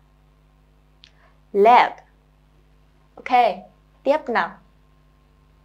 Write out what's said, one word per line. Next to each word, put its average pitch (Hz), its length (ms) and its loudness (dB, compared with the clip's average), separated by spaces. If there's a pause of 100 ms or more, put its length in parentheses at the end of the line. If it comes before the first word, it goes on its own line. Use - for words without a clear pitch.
(1500)
Leg. 208 400 2 (1200)
Ok, 247 260 -2 (600)
tiếp 302 260 -4
nào. 196 220 -4 (1160)